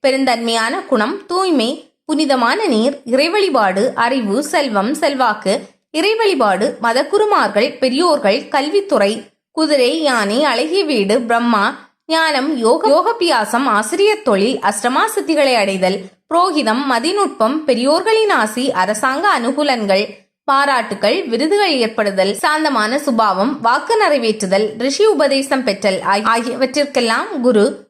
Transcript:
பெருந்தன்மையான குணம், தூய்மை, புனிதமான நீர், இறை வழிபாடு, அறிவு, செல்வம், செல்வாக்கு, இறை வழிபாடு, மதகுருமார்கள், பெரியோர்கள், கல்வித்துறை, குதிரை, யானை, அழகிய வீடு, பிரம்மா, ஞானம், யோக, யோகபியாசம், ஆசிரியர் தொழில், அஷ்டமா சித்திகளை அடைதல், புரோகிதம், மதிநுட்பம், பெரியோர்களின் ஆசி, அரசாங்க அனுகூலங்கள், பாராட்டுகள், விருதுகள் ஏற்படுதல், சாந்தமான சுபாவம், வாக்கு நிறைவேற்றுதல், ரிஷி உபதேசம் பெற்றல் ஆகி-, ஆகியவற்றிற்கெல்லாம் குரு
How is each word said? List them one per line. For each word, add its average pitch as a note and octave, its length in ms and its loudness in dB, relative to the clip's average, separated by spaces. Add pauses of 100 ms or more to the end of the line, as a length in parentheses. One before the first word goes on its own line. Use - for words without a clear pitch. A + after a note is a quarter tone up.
பெருந்தன்மையான B3 880 0
குணம், B3 240 0 (140)
தூய்மை, E4+ 420 0 (380)
புனிதமான C#4 580 0
நீர், B3 260 2 (120)
இறை C4 240 2
வழிபாடு, B3+ 520 0 (140)
அறிவு, A#3 480 0
செல்வம், C4 580 -2
செல்வாக்கு, B3 520 0 (440)
இறை G4+ 220 2
வழிபாடு, A3+ 480 2 (180)
மதகுருமார்கள், C#4+ 840 2 (140)
பெரியோர்கள், C4+ 580 2 (140)
கல்வித்துறை, D4 580 0 (460)
குதிரை, D4 340 2 (160)
யானை, A3 300 0 (120)
அழகிய D#4 400 -2
வீடு, G#3 260 0 (120)
பிரம்மா, A#3 360 2 (500)
ஞானம், D#4 360 0 (140)
யோக, C4+ 300 2
யோகபியாசம், C#4+ 760 0 (100)
ஆசிரியர் G4+ 500 0
தொழில், G#3+ 280 2 (140)
அஷ்டமா B3+ 340 -2 (120)
சித்திகளை C#4+ 460 0
அடைதல், F#3+ 360 0 (320)
புரோகிதம், D4+ 520 0 (100)
மதிநுட்பம், D4 680 0 (100)
பெரியோர்களின் F4+ 680 2
ஆசி, A3+ 280 -2 (180)
அரசாங்க C4 440 -2 (100)
அனுகூலங்கள், A#3 680 0 (420)
பாராட்டுகள், C4+ 680 0 (140)
விருதுகள் E4 420 0 (120)
ஏற்படுதல், G3+ 480 0 (100)
சாந்தமான D4 640 0
சுபாவம், G#3+ 440 2 (140)
வாக்கு C#4+ 380 2
நிறைவேற்றுதல், A3 640 0 (180)
ரிஷி C#4 220 2 (100)
உபதேசம் C4+ 520 0
பெற்றல் G3 320 0 (140)
ஆகி-, G#3+ 180 0
ஆகியவற்றிற்கெல்லாம் B3+ 1000 -2 (160)
குரு A3 200 4 (240)